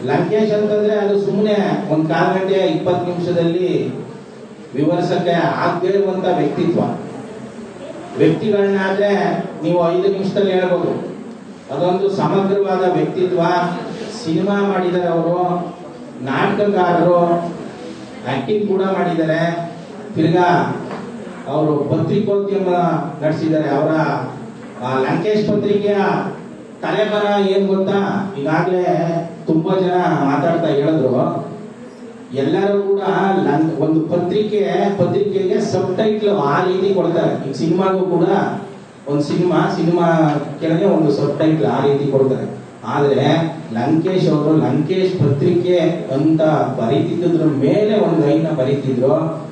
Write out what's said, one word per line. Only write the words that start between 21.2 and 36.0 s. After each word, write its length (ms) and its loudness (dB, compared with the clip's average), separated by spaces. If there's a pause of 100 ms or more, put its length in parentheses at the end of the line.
ಅವರು 280 0
ಪತ್ರಿಕೋದ್ಯಮ 920 0 (560)
ನಡೆಸಿದ್ದಾರೆ. 440 0
ಅವರ, 220 0 (920)
ಆ, 140 -2
ಲಂಕೇಶ್ 500 0
ಪತ್ರಿಕೆಯ 480 2 (840)
ತಲೆಬರ 680 0
ಏನ್ 200 2
ಗೊತ್ತಾ? 720 0
ಈಗಾಗ್ಲೇ 460 0 (640)
ತುಂಬಾ 340 2
ಜನ 220 0
ಮಾತಾಡ್ತಾ 640 0
ಹೇಳಿದ್ರು. 840 0 (840)
ಎಲ್ಲರೂ 480 0
ಕೂಡ 180 0 (360)
ಲಂ-, 480 2
ಒಂದು 160 2
ಪತ್ರಿಕೆ, 840 0 (140)
ಪತ್ರಿಕೆಗೆ 600 0
ಸಬ್‌ಟೈಟ್ಲ್ 800 0